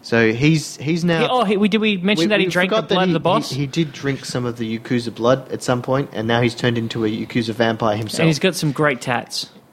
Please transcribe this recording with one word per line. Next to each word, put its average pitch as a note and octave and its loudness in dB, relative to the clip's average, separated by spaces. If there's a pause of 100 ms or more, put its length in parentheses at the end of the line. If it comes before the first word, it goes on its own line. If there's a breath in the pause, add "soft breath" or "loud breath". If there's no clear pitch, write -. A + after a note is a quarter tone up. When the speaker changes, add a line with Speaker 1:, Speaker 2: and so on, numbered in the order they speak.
Speaker 1:
So A2+ 4
he's, D3 0
he's D#3+ -2
now E3+ 2
Speaker 2:
He, D#3+ 2
oh, B3 2
he, G3 2
we, G#3 2
did G#3 2
we G#3+ 2
mention F3 2
Speaker 1:
we, - 0
Speaker 2:
that G#3 2
he F#3 2
Speaker 1:
we F3 0
Speaker 2:
drank F3+ 2
the G#3+ 0
Speaker 1:
forgot E3 -2
that G3 2
Speaker 2:
blood F3+ 4
of F3+ 4
Speaker 1:
he, E3+ 2
Speaker 2:
the E3 2
boss? E3 0
Speaker 1:
he, C3+ -4
he C#3+ -2
did D#3 -2
drink C#3 -6
some B2 -4
of A#2 -6
the A2+ -4
Yakuza A#2 -2
blood B2+ 2
at A#2 -6
some B2 0
point, C3+ -2
and A2 -4
now A#2 2
he's A#2 2
turned A#2+ 0
into A2+ -4
a G#2+ 2
Yakuza A2 -4
vampire A2+ 0
himself. A2 -6
Speaker 2:
And E3 4
he's D3+ 2
got F#3 0
some D3+ -2
great C#3+ 0
tats. - -6 (240)